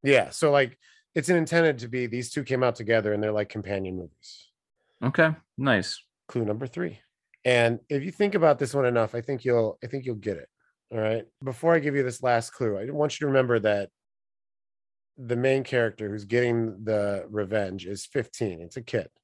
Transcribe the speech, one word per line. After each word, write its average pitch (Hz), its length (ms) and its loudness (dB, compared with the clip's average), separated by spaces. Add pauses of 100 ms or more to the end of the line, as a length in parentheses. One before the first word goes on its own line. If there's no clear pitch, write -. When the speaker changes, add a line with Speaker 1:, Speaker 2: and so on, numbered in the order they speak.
Speaker 1:
Yeah. 131 260 4
So, 156 220 0
like, 135 280 2 (360)
it's 160 160 -2
intended 165 480 4
to 117 100 -10
be, 123 180 -4
these 120 240 -6
two 143 140 -6
came 127 180 0
out 120 120 2
together 107 400 0
and 104 80 -2
they're, 107 100 0
like, 107 160 -2
companion 95 480 -6
movies. - 540 -16 (520)
Speaker 2:
Okay. 156 280 4 (260)
Nice. 120 420 0 (300)
Speaker 1:
Clue 117 160 -2
number 110 220 -4
three. 170 340 -8 (420)
And 120 460 2
if 139 140 -2
you 185 80 -6
think 202 240 0
about 156 240 4
this 131 160 -4
one 139 100 2
enough, 120 300 2
I 120 80 -4
think 131 240 -6
you'll, 117 360 2
I 123 40 -12
think 131 180 -8
you'll 120 120 -6
get 98 200 -6
it. - 120 -16 (440)
All 117 60 -4
right. 110 260 0 (180)
Before 135 320 2
I 165 40 4
give 143 180 0
you 139 60 2
this 123 200 -4
last 120 280 0
clue, 107 260 -2
I 113 140 -6
want 147 280 -2
you 151 60 -6
to 143 40 0
remember 127 320 4
that 101 280 0 (1300)
the 120 200 -2
main 131 280 2
character 110 460 0
who's 104 160 -8
getting 117 580 0
the 101 460 0
revenge 98 560 -2
is 98 180 -10
fifteen. 107 560 -6
It's 85 160 -16
a 127 60 -10
kid. 110 260 -4 (160)